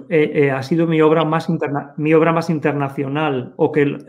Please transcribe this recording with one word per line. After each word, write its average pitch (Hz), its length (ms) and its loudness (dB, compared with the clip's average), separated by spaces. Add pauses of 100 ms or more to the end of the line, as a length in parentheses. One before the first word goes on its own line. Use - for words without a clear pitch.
eh, 151 260 2
eh, 143 160 2
ha 135 120 -4
sido 165 220 0
mi 160 160 2
obra 156 220 4
más 160 260 -2
interna-, 143 480 -4
mi 156 160 0
obra 165 200 4
más 165 160 -2
internacional, 143 1080 -4
o 156 140 0
que 147 120 2
el, - 260 -4